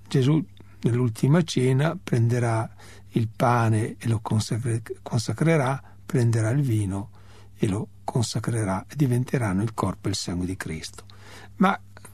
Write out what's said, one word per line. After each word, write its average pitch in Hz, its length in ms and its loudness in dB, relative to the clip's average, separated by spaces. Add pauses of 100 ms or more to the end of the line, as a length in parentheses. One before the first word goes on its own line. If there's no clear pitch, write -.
Gesù 143 380 2 (360)
nell'ultima 123 600 2
cena 135 600 2
prenderà 117 720 2 (420)
il 117 220 2
pane 117 600 2
e - 100 -6
lo 113 140 2
consacre-, 113 600 -2 (180)
consacrerà, 135 800 0 (240)
prenderà 113 460 2
il 143 100 2
vino 104 480 0 (480)
e - 100 0
lo 104 200 -2 (160)
consacrerà 110 840 -2
e - 80 -16
diventeranno 120 680 2
il 117 100 -2
corpo - 360 -2
e - 20 -2
il 95 40 -2
sangue 90 300 -4
di 92 100 -4
Cristo. - 500 -10 (500)
Ma 190 260 2 (320)